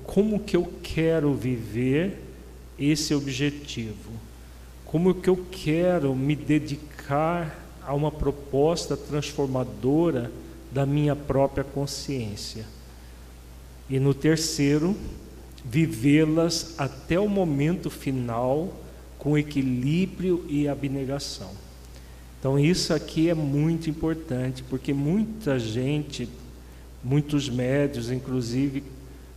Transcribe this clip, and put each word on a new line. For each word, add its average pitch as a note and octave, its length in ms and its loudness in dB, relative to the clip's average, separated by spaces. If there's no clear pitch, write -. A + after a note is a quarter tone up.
como G#3 360 2
que - 160 0
eu F3 160 2
quero D#3+ 520 2
viver B2 840 0
esse D3 380 2
objetivo? B2+ 1120 -4
Como F3 280 4
que F3+ 160 -2
eu F#3 220 4
quero D#3+ 640 2
me C3+ 220 2
dedicar D3+ 1200 0
a C#3 80 -4
uma D3 200 2
proposta C#3+ 840 2
transformadora C3 1300 0
da C3+ 160 0
minha C#3+ 300 2
própria C3+ 480 2
consciência? C3 1000 -6
E C3+ 80 2
no C#3 160 6
terceiro, D3+ 800 4
vivê-las D#3 1120 4
até C#3+ 400 -2
o G#3+ 100 2
momento E3 640 2
final B2+ 800 0
com D3 180 2
equilíbrio D3 1120 2
e D3 200 2
abnegação. C3+ 800 -4
Então, C3+ 180 2
isso E3 380 4
aqui D#3 340 2
é F3 60 4
muito D#3 560 2
importante, C3 720 -2
porque C3+ 320 -2
muita D3 640 2
gente, B2 720 -2
muitos C#3+ 460 2
médios, B2+ 600 2
inclusive, B2+ 760 -2